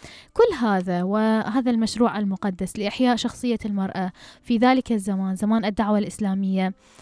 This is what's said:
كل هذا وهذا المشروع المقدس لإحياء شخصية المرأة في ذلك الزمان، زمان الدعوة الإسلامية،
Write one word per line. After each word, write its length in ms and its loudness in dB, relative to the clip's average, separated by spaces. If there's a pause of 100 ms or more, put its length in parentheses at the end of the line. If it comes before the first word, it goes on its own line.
(340)
كل 260 4
هذا 440 0
وهذا 680 0
المشروع 460 0
المقدس 640 -4
لإحياء 360 0
شخصية 500 -4
المرأة 460 -4 (300)
في 160 0
ذلك 340 4
الزمان، 440 -2
زمان 300 0
الدعوة 320 0
الإسلامية، 760 -2 (280)